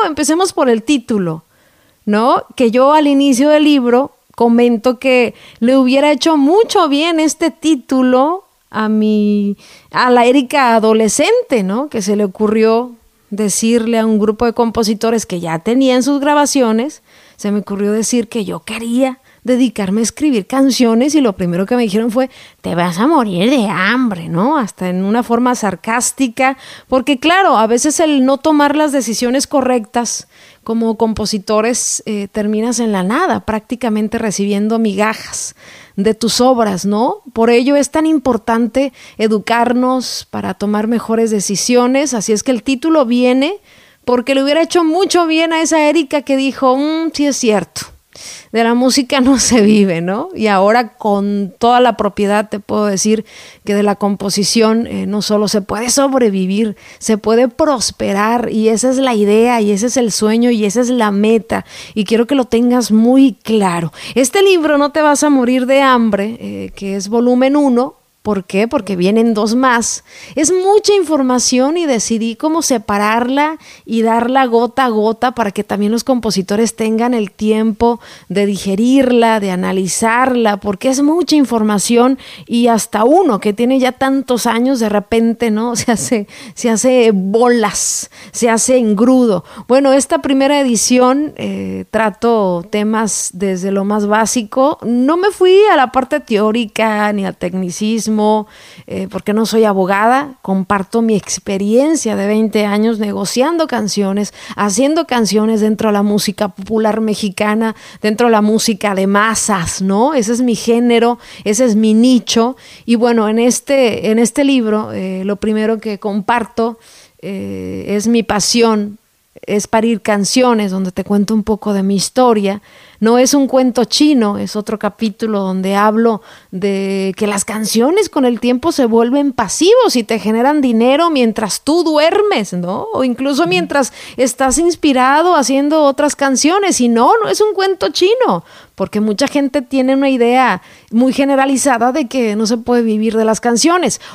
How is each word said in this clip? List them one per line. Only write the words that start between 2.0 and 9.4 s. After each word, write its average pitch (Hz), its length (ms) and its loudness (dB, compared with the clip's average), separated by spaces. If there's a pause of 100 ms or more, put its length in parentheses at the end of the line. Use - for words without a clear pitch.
¿no? 226 380 0 (120)
Que 233 160 2
yo 269 220 4
al 311 140 2
inicio 277 420 2
del 302 160 4
libro 262 460 2 (240)
comento 240 640 2
que 254 340 0 (260)
le 247 160 2
hubiera 269 360 4
hecho 311 260 2
mucho 359 500 2
bien 311 320 0
este 311 320 0
título 269 960 0 (280)
a 214 140 -2
mi, 208 720 0 (340)